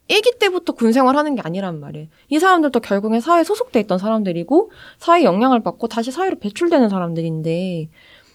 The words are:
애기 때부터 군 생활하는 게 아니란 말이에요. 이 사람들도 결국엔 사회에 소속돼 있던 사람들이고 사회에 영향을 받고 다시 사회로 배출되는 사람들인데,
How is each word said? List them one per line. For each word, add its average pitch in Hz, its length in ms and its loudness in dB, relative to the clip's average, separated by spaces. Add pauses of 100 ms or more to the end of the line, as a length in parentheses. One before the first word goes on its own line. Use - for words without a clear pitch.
애기 440 300 2
때부터 359 340 0
군 226 200 0
생활하는 269 420 2
게 196 80 -6
아니란 170 360 -8
말이에요. 151 280 -14 (220)
이 302 100 0
사람들도 330 420 2
결국엔 214 400 -2
사회에 330 220 2
소속돼 415 380 -2
있던 196 180 -2
사람들이고 214 720 0 (280)
사회에 339 240 4
영향을 226 400 2
받고 - 240 -6
다시 233 240 -6
사회로 349 280 -4
배출되는 269 500 0
사람들인데, 165 1000 -4 (460)